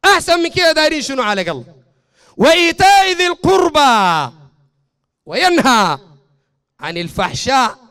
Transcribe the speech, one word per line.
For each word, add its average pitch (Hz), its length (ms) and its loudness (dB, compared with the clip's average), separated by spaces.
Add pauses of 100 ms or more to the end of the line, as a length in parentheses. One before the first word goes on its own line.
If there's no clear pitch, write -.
أحسن 349 340 2
من 339 100 -2
كده 339 220 0
دايرين 311 300 0
شنو 262 220 -6
على 208 180 -2
الأقل؟ 156 220 -6 (720)
"وإيتاء 359 760 4
ذي 359 160 -2
القربى 277 1040 0 (920)
وينهى 233 720 0 (840)
عن 165 180 -10
الفحشاء." 214 800 -4 (140)